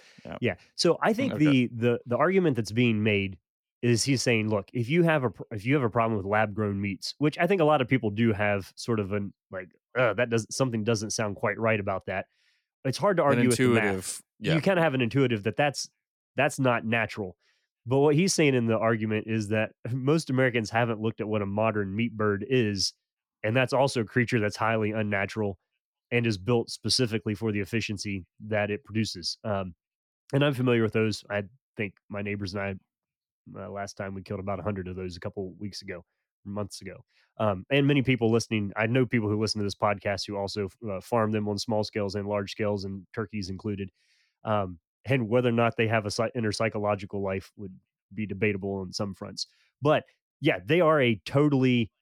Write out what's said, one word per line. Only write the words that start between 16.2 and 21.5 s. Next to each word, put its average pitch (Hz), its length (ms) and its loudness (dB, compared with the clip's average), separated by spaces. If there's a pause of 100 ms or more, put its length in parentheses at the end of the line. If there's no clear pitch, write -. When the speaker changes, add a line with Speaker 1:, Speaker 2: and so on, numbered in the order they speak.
Speaker 2:
that's 143 220 0
not 123 260 2
natural. 110 500 -2 (500)
But 131 140 2
what 143 160 6
he's 185 180 4
saying 143 220 4
in 120 120 2
the 113 100 4
argument 110 500 0
is 110 220 -2
that 107 220 0 (120)
<laughs> 110 80 -8
most 135 380 0
Americans 123 400 2
haven't 117 320 0
looked 110 180 -2
at 107 80 -4
what 107 140 0
a 101 40 -2
modern 104 480 0